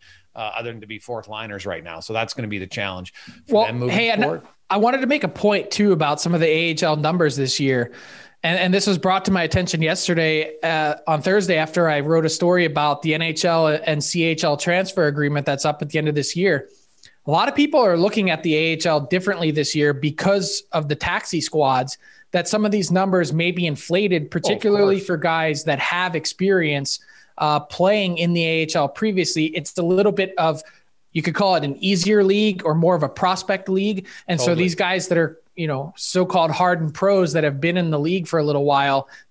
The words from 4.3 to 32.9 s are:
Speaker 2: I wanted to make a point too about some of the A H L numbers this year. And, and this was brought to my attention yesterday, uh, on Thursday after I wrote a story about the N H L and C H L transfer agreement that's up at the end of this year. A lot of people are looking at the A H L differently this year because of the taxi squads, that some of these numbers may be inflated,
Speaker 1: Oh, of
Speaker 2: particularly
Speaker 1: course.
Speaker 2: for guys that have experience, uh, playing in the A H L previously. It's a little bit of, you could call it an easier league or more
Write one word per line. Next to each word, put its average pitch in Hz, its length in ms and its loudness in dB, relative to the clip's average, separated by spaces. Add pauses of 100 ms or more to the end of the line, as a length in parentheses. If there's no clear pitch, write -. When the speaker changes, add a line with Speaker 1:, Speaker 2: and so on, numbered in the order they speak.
Speaker 2:
I 190 80 0
wanted 247 240 2
to 262 60 -2
make 294 160 0
a 190 40 0
point 202 440 0
too 208 200 4
about 151 300 0
some 170 120 0
of 170 60 2
the 160 80 2
A - 20 4
H 160 340 0
L 156 120 2
numbers 156 400 0
this 135 240 -2
year. 131 320 0 (520)
And, 170 140 0
and 180 160 2
this 196 140 2
was 196 100 2
brought 190 280 0
to 190 60 0
my 180 120 2
attention 175 400 0
yesterday, 160 800 0
uh, 156 320 0 (100)
on 156 160 0
Thursday 185 360 2
after 156 320 2
I 147 100 2
wrote 160 260 2
a 156 40 0
story 175 360 2
about 147 380 0
the 160 100 2
N 156 80 0
H 165 240 -2
L 165 220 4
and 151 360 0
C 170 200 -2
H 165 200 0
L 151 140 2
transfer 175 500 0
agreement 143 380 0
that's 139 180 -2
up 151 180 -2
at 147 80 -6
the 156 100 -2
end 156 80 0
of 147 80 0
this 143 200 -2
year. 170 340 0 (580)
A 143 40 -2
lot 185 160 4
of 277 60 0
people 294 260 2
are 190 180 4
looking 190 340 2
at 160 100 -2
the 160 140 0
A 151 40 2
H 160 280 0
L 151 140 2
differently 175 500 0
this 151 240 -2
year 147 180 4
because 156 800 -2
of 151 160 -2
the 147 80 -2
taxi 180 440 -4
squads, 135 600 0 (320)
that 175 160 0
some 214 180 2
of 208 60 0
these 196 180 0
numbers 185 420 2
may 170 200 0
be 175 160 -2
inflated, 170 560 0
Speaker 1:
Oh, - 20 -10
of - 60 -14
Speaker 2:
particularly 202 640 2
Speaker 1:
course. 190 100 -4
Speaker 2:
for 175 120 -2
guys 160 480 -2
that 147 120 0
have 175 380 -2
experience, 156 840 -2 (380)
uh, 151 220 2
playing 185 580 0
in 170 160 0
the 170 100 0
A 165 60 0 (120)
H 160 140 -2
L 143 140 0
previously. 175 580 0
It's 156 300 -8
a 175 60 0
little 190 280 2
bit 190 280 -2
of, 160 240 0 (480)
you 160 100 -4
could 156 140 -2
call 196 200 2
it 151 80 0
an 139 140 -4
easier 196 460 2
league 196 420 2
or 156 80 2
more 165 220 4